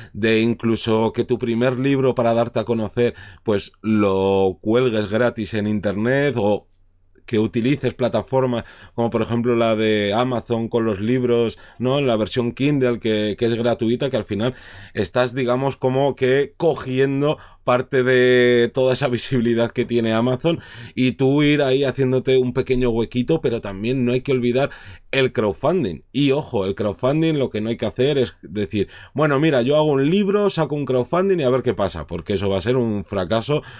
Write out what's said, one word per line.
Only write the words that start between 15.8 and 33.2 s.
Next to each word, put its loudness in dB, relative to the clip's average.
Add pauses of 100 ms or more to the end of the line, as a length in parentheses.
que 0
cogiendo 0 (260)
parte 2
de 4
toda 2
esa 0
visibilidad 0
que -2
tiene 0
Amazon 0 (360)
y 2
tú 2
ir 4
ahí 2
haciéndote 0
un 0
pequeño 0
huequito, 0
pero -2
también -4
no 2
hay 0
que -4
olvidar 0 (400)
el 0
crowdfunding. -2 (100)
Y 2
ojo, -2
el -2
crowdfunding 0
lo 0
que -4
no -4
hay -4
que -6
hacer 0
es 0
decir, -4 (240)
bueno, 2
mira, 4
yo 2
hago 2
un 2
libro, 2
saco -2
un -4
crowdfunding 0
y 0
a 2
ver 2
qué -2
pasa, -4
porque -6
eso -2
va 0
a -4
ser 0
un -2
fracaso -2 (180)